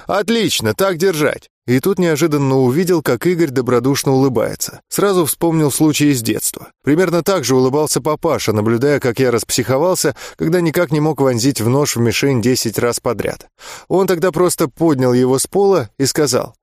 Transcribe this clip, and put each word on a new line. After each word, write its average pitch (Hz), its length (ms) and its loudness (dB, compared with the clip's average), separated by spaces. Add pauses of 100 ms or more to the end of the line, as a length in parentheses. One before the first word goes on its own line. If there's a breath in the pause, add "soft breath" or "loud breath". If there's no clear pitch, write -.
Отлично, 185 680 -2
так 196 240 -2
держать!" 151 520 -2 (180)
И 123 120 2
тут 190 200 -2
неожиданно 147 580 0
увидел, 156 460 2
как 135 240 -2
Игорь 170 240 0
добродушно 123 640 0
улыбается. 113 760 -2
Сразу 185 360 0
вспомнил 160 460 0
случай 147 380 2
из 127 140 0
детства. - 480 -6 (120)
Примерно 170 380 2
так 185 220 0
же 127 120 0
улыбался 135 460 0
папаша, 151 500 -2
наблюдая, 117 480 0
как 120 200 -4
я 131 100 2
распсиховался, 131 840 0 (220 loud breath)
когда 160 220 0
никак 165 320 0
не 151 80 0
мог 151 220 0
вонзить 127 400 0
в 107 80 0
нож 139 280 0
в - 20 -4
мишень 117 420 0
десять 120 380 0
раз 120 200 -2
подряд. - 480 -6 (400 loud breath)
Он 185 200 0
тогда 180 240 0
просто 170 380 0
поднял 131 440 2
его 127 240 4
с - 80 -2
пола 185 540 0
и 135 80 0
сказал: - 560 -2